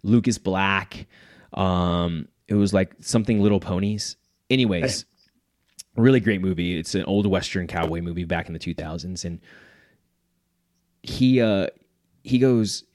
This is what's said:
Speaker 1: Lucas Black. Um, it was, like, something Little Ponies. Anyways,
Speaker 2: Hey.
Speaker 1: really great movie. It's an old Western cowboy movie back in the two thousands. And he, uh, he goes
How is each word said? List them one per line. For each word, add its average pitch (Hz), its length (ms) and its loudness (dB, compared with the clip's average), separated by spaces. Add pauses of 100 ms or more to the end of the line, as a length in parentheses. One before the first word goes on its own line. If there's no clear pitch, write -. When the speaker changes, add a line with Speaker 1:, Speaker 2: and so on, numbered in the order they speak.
Speaker 1:
Lucas 110 340 2
Black. 95 680 -2 (460)
Um, 87 760 0 (180)
it 104 60 -2
was, 101 200 2
like, 95 280 0
something 110 400 0
Little 101 180 4
Ponies. 98 560 -4 (340)
Anyways, 110 520 0
Speaker 2:
Hey. - 60 -20 (880)
Speaker 1:
really 127 220 6
great 101 220 0
movie. 87 360 -2
It's 82 180 -8
an 92 80 0
old 101 220 0
Western 92 420 -2
cowboy 82 340 -4
movie 85 220 -6
back 82 240 -4
in 82 60 -10
the 80 60 -10
two 82 160 -6
thousands. 82 500 -10
And 85 140 -8 (1600)
he, 127 400 2
uh, 98 260 2 (560)
he 127 140 0
goes 120 580 2